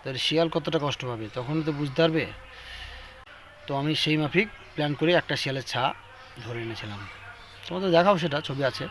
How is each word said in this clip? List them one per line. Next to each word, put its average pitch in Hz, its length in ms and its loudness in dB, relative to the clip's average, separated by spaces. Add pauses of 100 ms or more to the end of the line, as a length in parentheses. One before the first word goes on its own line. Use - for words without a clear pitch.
তাহলে 131 160 -6
শিয়াল 160 300 4
কতটা 160 320 0
কষ্ট 135 240 -2
পাবে, 110 280 -6
তখন 147 300 -2
তো 156 80 0
বুঝতে 143 300 0
পারবে। 160 240 4 (1400)
তো 139 100 -2
আমি 151 180 2
সেই 156 220 2
মাফিক 165 300 2 (260)
প্ল্যান 147 200 0
করে 160 200 4
একটা 151 220 4
শিয়ালের 135 280 -4
ছা 131 300 0 (500)
ধরে 117 180 -6
এনেছিলাম, 104 460 -8 (600)
তোমাদের 185 240 0
দেখাও, 175 260 8
সেটা 151 240 0
ছবি 139 220 -4
আছে। 131 280 0